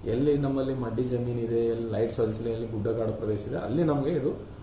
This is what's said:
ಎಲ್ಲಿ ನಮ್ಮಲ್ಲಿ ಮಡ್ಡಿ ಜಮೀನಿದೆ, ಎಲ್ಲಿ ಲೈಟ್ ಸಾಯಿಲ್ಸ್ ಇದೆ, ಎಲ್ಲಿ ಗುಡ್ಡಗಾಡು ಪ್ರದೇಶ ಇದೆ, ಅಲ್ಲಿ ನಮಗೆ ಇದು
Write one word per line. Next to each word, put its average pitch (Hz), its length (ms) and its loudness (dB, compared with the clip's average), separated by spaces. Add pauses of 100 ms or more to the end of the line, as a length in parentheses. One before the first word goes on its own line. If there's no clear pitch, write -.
ಎಲ್ಲಿ 143 280 4
ನಮ್ಮಲ್ಲಿ 135 360 0
ಮಡ್ಡಿ 120 300 -2
ಜಮೀನಿದೆ, 120 640 0
ಎಲ್ಲಿ 113 260 0
ಲೈಟ್ 110 220 0
ಸಾಯಿಲ್ಸ್ 110 280 0
ಇದೆ, 117 80 -2
ಎಲ್ಲಿ 113 180 -2
ಗುಡ್ಡಗಾಡು 110 440 0
ಪ್ರದೇಶ 107 280 -2
ಇದೆ, 143 180 -4
ಅಲ್ಲಿ 156 260 0
ನಮಗೆ 143 280 2
ಇದು 147 180 0 (340)